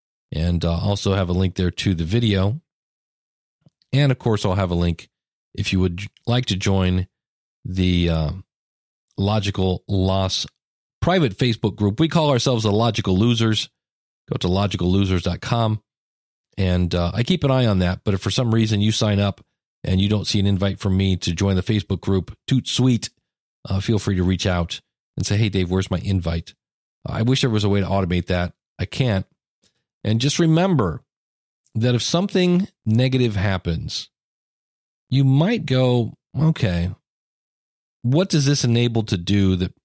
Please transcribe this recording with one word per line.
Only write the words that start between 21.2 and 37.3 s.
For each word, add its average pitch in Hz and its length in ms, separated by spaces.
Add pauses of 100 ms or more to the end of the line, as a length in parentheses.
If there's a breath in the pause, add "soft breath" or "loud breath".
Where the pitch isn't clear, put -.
join 95 240
the 90 60
Facebook 101 380
group, - 360 (100)
toot 131 220
sweet, 123 400 (600)
uh, 95 120
feel 110 180
free 98 180
to 90 80
reach 92 220
out 87 340 (360)
and - 80
say, 101 120
"Hey, 107 120
Dave, 92 220
where's 92 200
my 90 80
invite?" 87 560 (520)
I - 160
wish 127 180
there 131 100
was 107 140
a 104 40
way 101 120
to 92 60
automate 90 400
that. 90 260 (260)
I 98 60
can't. 104 420 (800)
And 110 160
just 139 180
remember 160 640 (720)
that 123 200
if 117 80
something 180 680 (160)
negative 123 520
happens, 92 760 (960)
you 135 160
might 160 420
go, 123 480 (240)
"Okay, 95 520 (1120)